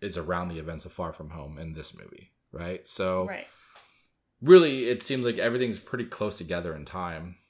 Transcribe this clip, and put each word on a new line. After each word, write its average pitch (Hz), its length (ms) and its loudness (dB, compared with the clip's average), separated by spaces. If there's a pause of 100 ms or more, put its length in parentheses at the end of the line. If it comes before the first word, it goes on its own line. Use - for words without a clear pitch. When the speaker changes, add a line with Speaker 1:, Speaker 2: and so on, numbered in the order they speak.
Speaker 1:
is 92 160 -8
around 87 320 -4
the 82 100 -8
events 80 260 -10
of - 80 -16
Far 82 200 -6
From 76 180 -14
Home 76 280 -12
in 80 160 -10
this - 220 -14
movie, - 340 -20 (220)
right? 87 360 -10
So 92 380 -2
Speaker 2:
Right. - 200 -10 (920)
Speaker 1:
really, 143 480 10
it 123 140 0
seems 131 220 -2
like 120 140 0
everything's 117 420 0
pretty 123 240 -6
close 104 340 -4
together 87 360 -4
in 73 100 -12
time 87 520 -8 (140)